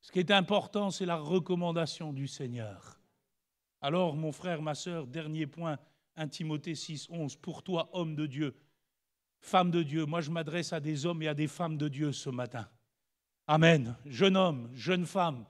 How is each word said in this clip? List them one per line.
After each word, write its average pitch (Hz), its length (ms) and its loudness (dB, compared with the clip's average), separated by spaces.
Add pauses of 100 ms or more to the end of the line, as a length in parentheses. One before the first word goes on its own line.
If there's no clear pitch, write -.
Ce - 100 -20
qui - 80 -2
est 180 140 4
important, 196 580 2
c'est 185 160 -4
la 170 120 -2
recommandation 165 920 0
du 139 140 -4
Seigneur. 120 720 -10 (800)
Alors, 160 340 2
mon 156 180 -2
frère, 170 280 -4
ma 151 140 -4
sœur, 165 320 -8
dernier 156 400 -4
point, 156 320 -6 (380)
un 156 120 -6
Timothée 156 460 -4
six 147 340 -10
onze, 160 280 -6
pour - 260 -12
toi, 165 300 -2
homme 165 220 -4
de 151 120 -2
Dieu, 139 280 -4 (840)
femme 180 300 4
de 170 120 4
Dieu, 156 220 0
moi 160 160 -2
je 147 100 -4
m'adresse 165 440 -4
à 160 60 -2
des 147 260 -2
hommes 170 160 -2
et 156 60 0
à 151 60 0
des 147 140 0
femmes 160 300 -4
de 151 100 0
Dieu 143 240 -2
ce - 160 -6
matin. 123 400 -6 (760)
Amen. 151 580 6
Jeune 180 320 6
homme, 147 380 2
jeune 165 320 0
femme, 160 440 -2